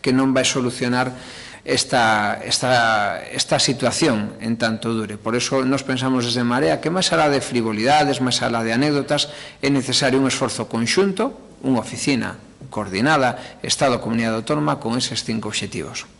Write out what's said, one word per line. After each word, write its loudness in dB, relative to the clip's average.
que 0
non 4
vai 4
solucionar 0
esta, 2
esta, 2
esta 0
situación 0
en -2
tanto -2
dure. -6
Por 0
eso 0
nos 0
pensamos 0
desde 0
Marea 2
que, -2
máis 0
alá 4
de 2
frivolidades, 2
máis 0
alá 0
de 0
anécdotas, 0
é 2
necesario 2
un 4
esforzo -2
conxunto, 0
unha 2
oficina -2
coordinada, 0
Estado, 0
Comunidade -2
Autónoma, -2
con -2
eses -4
cinco -4
obxectivos. -8